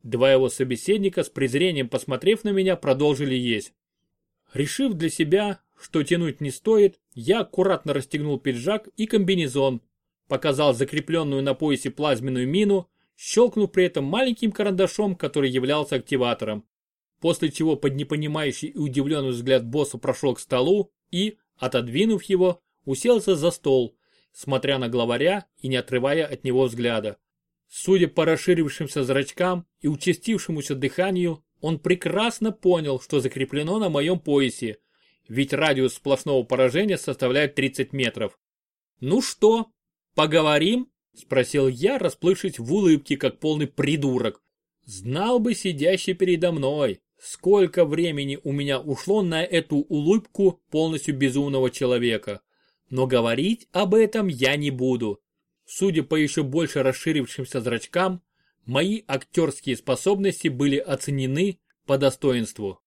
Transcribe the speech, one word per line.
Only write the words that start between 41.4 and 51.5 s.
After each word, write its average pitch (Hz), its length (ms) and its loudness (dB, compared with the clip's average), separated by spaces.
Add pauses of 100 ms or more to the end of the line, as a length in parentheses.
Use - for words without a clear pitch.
я, 147 300 0
расплывшись 185 600 -2
в 120 140 -4
улыбке, 160 440 4
как - 220 -4
полный 151 280 -2
придурок. 131 760 -2 (420)
Знал 135 540 -2
бы 220 160 0
сидящий 180 600 0
передо 175 380 2
мной, 139 480 -2 (180)
сколько 180 640 2
времени 143 600 -2
у 139 80 -4
меня 143 260 0
ушло 180 440 -2
на 165 200 -2
эту 165 340 0
улыбку 180 920 0
полностью 156 460 -2
безумного 135 540 0